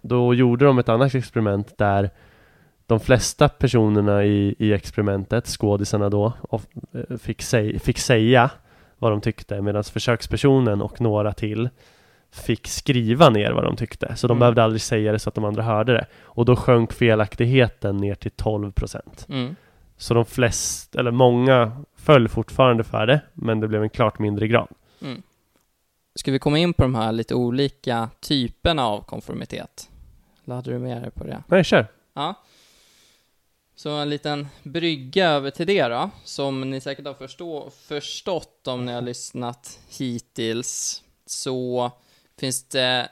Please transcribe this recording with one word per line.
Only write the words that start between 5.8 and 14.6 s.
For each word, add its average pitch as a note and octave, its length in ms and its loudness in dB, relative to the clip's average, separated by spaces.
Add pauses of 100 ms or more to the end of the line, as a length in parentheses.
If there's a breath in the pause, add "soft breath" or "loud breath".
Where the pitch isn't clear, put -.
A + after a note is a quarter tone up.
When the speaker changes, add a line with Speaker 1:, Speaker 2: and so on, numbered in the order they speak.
Speaker 1:
då, G#2 320 0
och, A2+ 200 -6 (480)
eh, B2 80 -10
fick - 240 -10
säg-, G#2+ 380 0
fick - 180 -2
säga A#2+ 520 4 (480 soft breath)
vad A#2 140 2
de G#2 100 0
tyckte, G#2 400 -6
medan G#2 220 -2
försökspersonen A2+ 1000 2
och G#2+ 200 -6
några G#2 320 0
till A2 360 -4 (640 soft breath)
fick - 360 -6
skriva B2+ 640 4
ner G#2+ 220 2
vad - 120 0
de - 120 0
tyckte. - 400 -8
Så B2+ 120 -2
de B2 40 4
Speaker 2:
Mm. A#2 80 2
Speaker 1:
behövde A#2+ 240 4